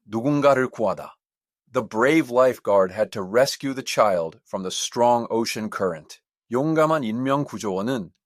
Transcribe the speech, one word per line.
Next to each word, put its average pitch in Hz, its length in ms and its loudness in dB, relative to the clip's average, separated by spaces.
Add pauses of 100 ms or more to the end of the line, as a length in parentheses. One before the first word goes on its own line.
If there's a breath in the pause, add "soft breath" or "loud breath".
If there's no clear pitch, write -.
누군가를 131 600 2
구하다. 90 500 -6 (560)
The 127 80 0
brave 127 500 2
lifeguard 107 600 2
had 92 180 -2
to 104 120 -6
rescue 131 500 0
the 131 100 -8
child 90 600 0
from 98 180 -8
the 90 80 -6
strong 120 600 0
ocean 110 400 -4
current. 85 480 -6 (320)
용감한 156 520 2
인명 131 420 -2
구조원은 104 680 -4 (140)